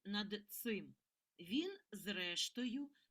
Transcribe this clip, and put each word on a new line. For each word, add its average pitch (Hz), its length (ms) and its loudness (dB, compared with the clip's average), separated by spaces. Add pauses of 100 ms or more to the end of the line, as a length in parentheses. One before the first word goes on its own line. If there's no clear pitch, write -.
над 208 440 0
цим, 180 460 0 (460)
він, 269 300 2 (220)
зрештою, 202 1000 0 (200)